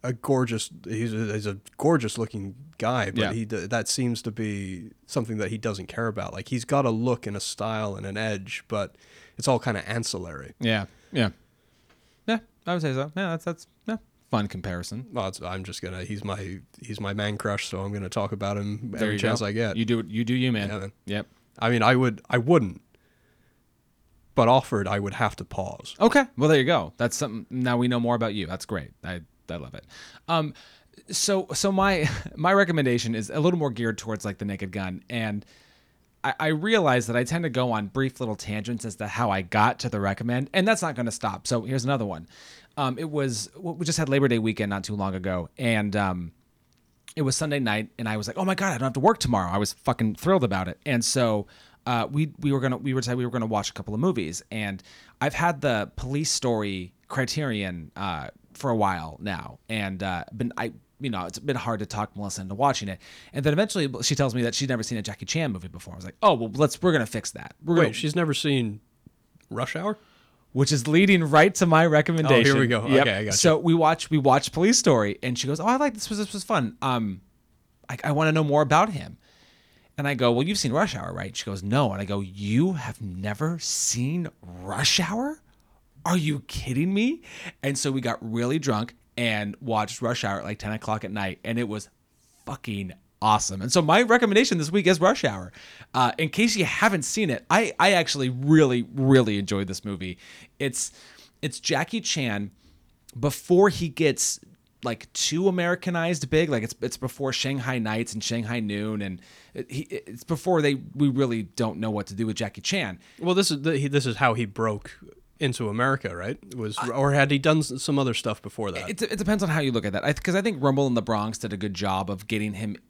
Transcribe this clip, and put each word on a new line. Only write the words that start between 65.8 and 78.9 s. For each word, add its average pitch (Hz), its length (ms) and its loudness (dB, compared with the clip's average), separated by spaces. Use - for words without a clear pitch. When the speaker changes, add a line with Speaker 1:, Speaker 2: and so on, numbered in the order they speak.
Speaker 2:
I - 40 -14
was 92 80 -14
like, 90 160 -14
"Oh, 202 120 8
well, 113 200 -2
let's, 143 280 2
we're 180 120 4
gonna 127 120 2
fix - 260 -6
that." - 320 -16
We're 165 120 2
Speaker 1:
Wait, 165 80 6
Speaker 2:
gonna 110 100 2
Speaker 1:
she's 147 220 -2
never 165 180 2
seen 120 460 0
Rush 120 260 -4
Hour? 202 240 -4
Speaker 2:
Which 135 180 4
is 131 160 0
leading 180 360 6
right 156 320 6
to 185 100 4
my 165 220 6
recommendation. 151 640 6
Speaker 1:
Oh, - 20 6
here 135 80 4
we 127 60 4
go. 113 200 2
Speaker 2:
Yep. 135 140 6
Speaker 1:
Okay, 123 100 4
I 98 120 0
got - 20 -2
you. 101 80 -2
Speaker 2:
So 160 240 6
we 165 160 4
watch, 160 380 4
we 156 80 4
watch 135 320 4
Police 208 260 4
Story, 110 460 4
and 123 140 -2
she 131 100 -4
goes, 143 120 -2
"Oh, 170 60 -4
I 240 100 4
like 269 200 0
this, 214 120 -8
this 208 240 -4
was 196 120 -8
fun. 139 380 -2
Um, 113 400 -2
I, 131 140 -6
I 151 100 -2
wanna 156 180 2
know 156 120 2
more 147 180 4
about 156 300 4